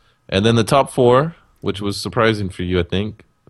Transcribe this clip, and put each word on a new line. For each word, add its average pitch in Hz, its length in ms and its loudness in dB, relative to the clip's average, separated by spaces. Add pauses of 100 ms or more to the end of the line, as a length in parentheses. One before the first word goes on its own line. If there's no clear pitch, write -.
(300)
And 101 160 0
then 117 100 4
the 113 80 2
top 135 280 2
four, 131 440 2 (260)
which 101 200 -6
was 101 160 -6
surprising 107 520 -2
for 90 140 -10
you, 90 160 0
I 85 40 0
think, 101 400 -6 (260)